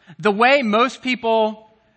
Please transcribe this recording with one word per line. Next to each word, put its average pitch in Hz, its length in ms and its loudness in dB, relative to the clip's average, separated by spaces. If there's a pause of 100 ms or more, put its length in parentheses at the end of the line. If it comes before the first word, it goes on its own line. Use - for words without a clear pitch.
(200)
The 208 120 0
way 254 320 2
most 226 380 0
people 226 720 -2 (260)